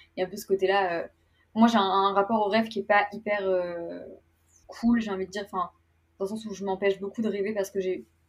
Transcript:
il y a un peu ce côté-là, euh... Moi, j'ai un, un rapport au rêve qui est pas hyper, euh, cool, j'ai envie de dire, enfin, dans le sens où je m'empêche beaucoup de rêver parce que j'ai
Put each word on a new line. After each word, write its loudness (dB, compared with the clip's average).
il -4
y 2
a -2
un -10
peu -12
ce -12
côté-là, 2
euh... -14
Moi, 6
j'ai 4
un, 6
un 4
rapport 2
au 0
rêve 2
qui -6
est -4
pas 4
hyper, -2
euh, -2
cool, 2
j'ai -4
envie -4
de -14
dire, -8
enfin, -4
dans -4
le -2
sens -6
où -8
je -10
m'empêche 0
beaucoup -6
de 0
rêver -2
parce -4
que -6
j'ai -4